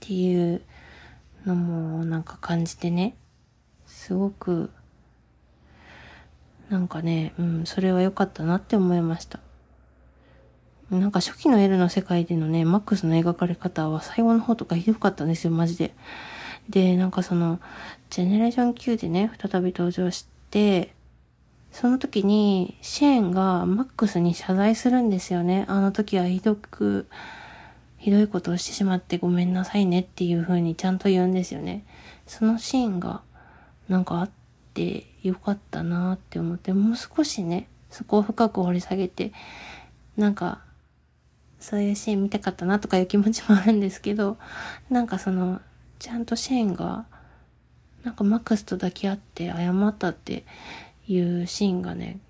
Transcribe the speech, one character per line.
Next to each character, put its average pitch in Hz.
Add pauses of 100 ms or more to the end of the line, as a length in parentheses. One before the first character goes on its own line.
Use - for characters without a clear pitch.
て 202
い 180
う - (840)
の 185
も 165
な 165
ん 160
か -
感 170
じ -
て 175
ね、 180 (680)
す -
ご 196
く、 175 (2000)
な 196
ん 180
か 160
ね、 165
う 175
ん、 165
そ -
れ 185
は 180
良 190
か 214
っ 214
た -
な 170
っ 190
て -
思 180
い 175
ま 165
し -
た。 - (1500)
な 190
ん 202
か 196
初 -
期 -
の 240
L 196
の 180
世 185
界 175
で 170
の 160
ね、 165
マ 180
ッ -
ク 202
ス 180
の 160
描 170
か 175
れ 175
方 160
は 156
最 -
後 233
の 233
方 226
と -
か 170
ひ 180
ど 214
か 208
っ 190
た 151
ん 156
で 165
す 165
よ、 165
マ 165
ジ 170
で。 - (760)
で、 185
な 185
ん 185
か 185
そ 180
の、 170 (520)
ジ -
ェ 180
ネ 208
レ 226
ー -
シ 240
ョ 247
ン 240
Q 233
で 185
ね、 196
再 190
び 180
登 180
場 180
し - (240)
て、 202 (800)
そ 240
の 254
時 -
に 202
シ -
ェ 277
ー 220
ン 180
が 185
マ 196
ッ 262
ク -
ス 185
に 175
謝 -
罪 208
す -
る 247
ん 226
で 185
す -
よ 175
ね。 185
「あ 196
の 196
時 202
は 180
ひ 185
ど 214
く、 202 (880)
ひ 202
ど 202
い 208
こ 190
と 175
を 175
し -
て -
し -
ま 185
っ 185
て -
ご 175
め 180
ん 180
な 185
さ -
い 202
ね」 180
っ 180
て -
い 175
う 170
風 175
に 165
ち -
ゃ 185
ん 185
と 202
言 185
う -
ん 185
で 185
す 180
よ -
ね。 180 (440)
そ -
の 226
シ -
ー 240
ン 180
が 185 (680)
な 185
ん 185
か 170
あ -
っ 202 (420)
て - (180)
よ 185
か -
っ 202 (140)
た 160
な 175
っ 185
て -
思 170
っ 180
て、 -
も 202
う 240
少 -
し 233
ね、 175 (220)
そ -
こ 208
を 208
深 220
く 196
掘 180
り 180
下 -
げ 185
て、 208 (840)
な 208
ん 202
か、 175 (1000)
そ -
う 208
い 202
う 202
シ 214
ー 196
ン 196
見 196
た 208
か 196
っ -
た 175
な 196
と 208
か 190
い 185
う 180
気 202
持 208
ち -
も 208
あ 190
る 220
ん 208
で 196
す -
け 208
ど、 208 (540)
な 247
ん 233
か 190
そ 190
の、 185 (380)
ち -
ゃ 233
ん 233
と 233
シ -
ェ 247
ー 214
ン 170
が、 180 (1000)
な 240
ん -
か -
マ 208
ッ 226
ク 226
ス -
と -
抱 185
き -
合 196
っ -
て 175
謝 175
っ 208
た -
っ 160
て - (640)
い 185
う 175
シ -
ー 185
ン 180
が 175
ね、 175 (120)